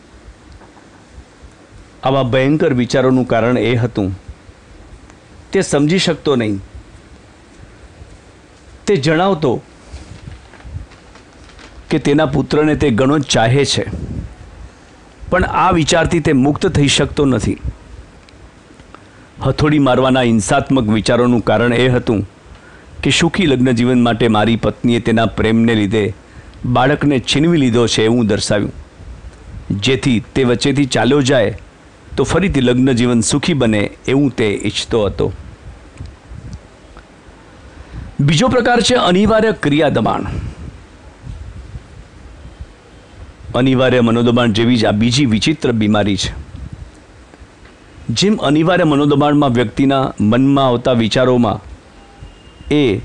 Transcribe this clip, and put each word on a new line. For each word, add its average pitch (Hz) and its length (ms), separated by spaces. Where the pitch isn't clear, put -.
આવા 135 280
ભયંકર 143 440
વિચારોનું 127 520
કારણ 117 340
એ 117 160
હતું 110 380
તે 190 140
સમજી 151 440
શકતો 151 300
નહીં. 110 200
તે 208 160
જણાવતો 156 520
કે 160 140
તેના 147 320
પુત્રને 151 440
તે 147 160
ઘણો 131 260
જ 139 100
ચાહે 127 380
છે, - 180
પણ 180 200
આ 170 160
વિચારથી 160 480
તે 156 160
મુક્ત 143 340
થઈ 143 200
શકતો 143 360
નથી. 107 320
હથોડી 151 420
મારવાના 127 440
હિંસાત્મક 123 640
વિચારોનું 117 540
કારણ 117 320
એ 120 140
હતું 120 320
કે 139 140
સુખી 170 380
લગ્ન 127 220
જીવન 123 320
માટે 117 240
મારી 110 300
પત્નીએ 117 420
તેના 113 320
પ્રેમને 113 420
લીધે 104 300
બાળકને 135 540
છીનવી 160 400
લીધો 120 260
છે 110 160
એવું 113 260
દર્શાવ્યું, 104 420
જેથી 127 380
તે 135 140
વચ્ચેથી 135 440
ચાલ્યો 123 340
જાય 131 360
તો 135 120
ફરીથી 147 400
લગ્ન 127 300
જીવન 120 280
સુખી 147 380
બને 110 220
એવું 135 260
તે 113 160
ઈચ્છતો - 400
હતો. - 240
બીજો 156 300
પ્રકાર 240 340
છે 247 140
અનિવાર્ય 214 640
ક્રિયા 147 380
દબાણ. 107 280
અનિવાર્ય 127 480
મનોદબાણ 117 540
જેવી 117 240
જ 110 60
આ 107 80
બીજી 123 320
વિચિત્ર 123 480
બીમારી 104 420
છે. - 160
જેમ 175 300
અનિવાર્ય 160 460
મનોદબાણમાં 147 640
વ્યક્તિના 135 520
મનમાં 131 460
આવતા 123 280
વિચારોમાં 120 640
એ 147 120